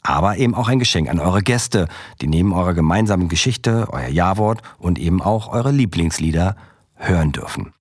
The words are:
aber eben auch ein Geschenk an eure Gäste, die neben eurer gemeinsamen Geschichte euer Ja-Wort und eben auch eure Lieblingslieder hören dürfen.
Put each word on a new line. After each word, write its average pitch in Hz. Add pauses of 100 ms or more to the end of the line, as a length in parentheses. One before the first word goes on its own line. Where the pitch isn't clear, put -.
aber 82
eben 120
auch 117
ein 127
Geschenk 92
an 85
eure 92
Gäste, 110 (340)
die 76
neben 87
eurer 90
gemeinsamen 90
Geschichte 113
euer 64
Ja-Wort 95 (160)
und 87
eben 87
auch 107
eure 120
Lieblingslieder 85 (400)
hören 80
dürfen. -